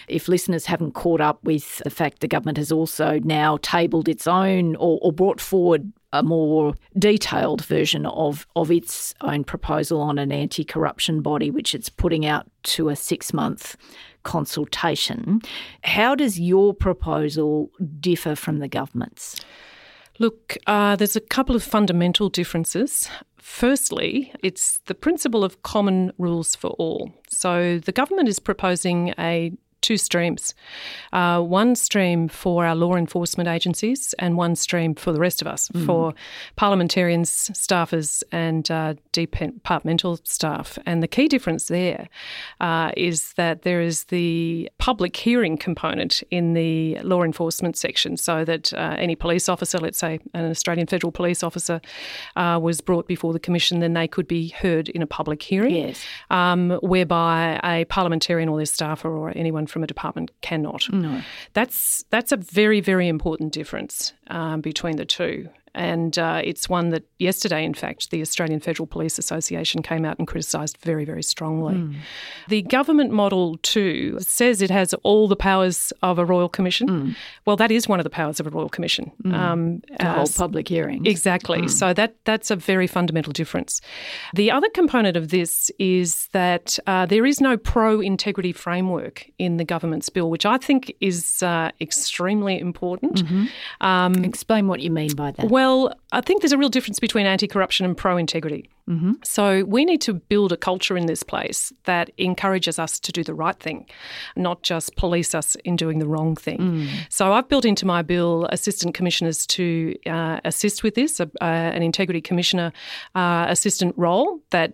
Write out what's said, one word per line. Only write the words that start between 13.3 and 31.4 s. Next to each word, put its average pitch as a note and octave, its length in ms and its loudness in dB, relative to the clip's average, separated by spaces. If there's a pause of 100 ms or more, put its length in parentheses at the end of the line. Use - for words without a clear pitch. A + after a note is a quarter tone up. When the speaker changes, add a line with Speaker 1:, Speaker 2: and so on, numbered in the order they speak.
Speaker 1:
consultation. - 1160 -2 (440)
How A#3 300 2
does B3 260 0
your F#3+ 340 4
proposal D3+ 960 0 (300)
differ E3 340 0
from D3+ 240 -4
the C#3+ 100 -6
government's? - 680 -8 (800)
Speaker 2:
Look, - 380 -2 (100)
uh, G#3 300 4
there's G#3 200 2
a A3 40 -2
couple C4+ 340 0
of A3+ 80 2
fundamental F3+ 680 2
differences. F3 800 -2 (280)
Firstly, - 960 0 (100)
it's - 440 -2
the F#3+ 80 -4
principle B3 500 0
of - 180 -4
common F#3+ 560 2
rules E3+ 380 0
for - 140 -6
all. - 420 -4 (160)
So F3 500 0
the F3+ 140 -6
government D4+ 360 2
is G3 100 0
proposing F3+ 800 0
a E3+ 340 0 (300)
two A3 160 2
streams, - 540 -2 (600)
uh, F3 280 2